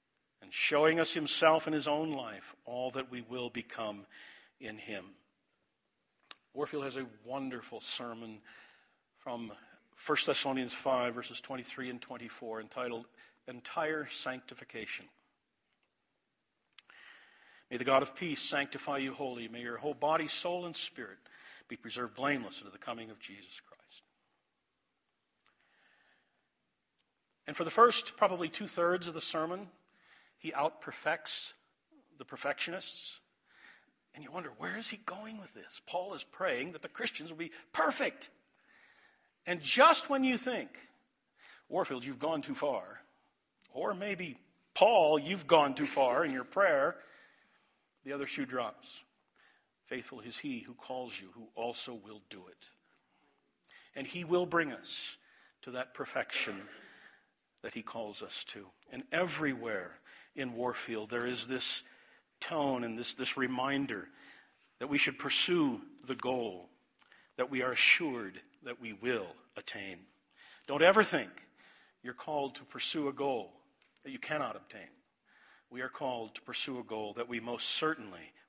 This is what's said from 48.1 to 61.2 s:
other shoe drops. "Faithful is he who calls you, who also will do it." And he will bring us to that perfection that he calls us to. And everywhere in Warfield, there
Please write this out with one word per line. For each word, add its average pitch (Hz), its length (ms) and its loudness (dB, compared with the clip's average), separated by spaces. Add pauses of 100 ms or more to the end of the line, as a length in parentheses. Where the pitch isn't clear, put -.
other 139 140 -4
shoe 135 200 -4
drops. 123 580 -4 (840)
"Faithful 127 340 -8
is 113 180 -8
he 131 220 -4
who 120 140 -16
calls 127 460 -8
you, 92 120 -16
who 113 220 -18
also 120 380 -2
will 107 280 -14 (100)
do 92 160 -16
it." - 240 -20 (1200)
And 135 120 -8
he 175 180 -6
will 175 220 2
bring 165 260 2
us - 460 -6 (440)
to - 100 -14
that 127 200 -6
perfection - 760 -4 (920)
that 113 120 -8
he 113 80 -8
calls 107 400 -6
us - 220 -2
to. 98 280 -10 (180)
And 123 220 -10
everywhere 127 880 0 (340)
in 127 200 -4
Warfield, 117 560 -2
there 120 160 -2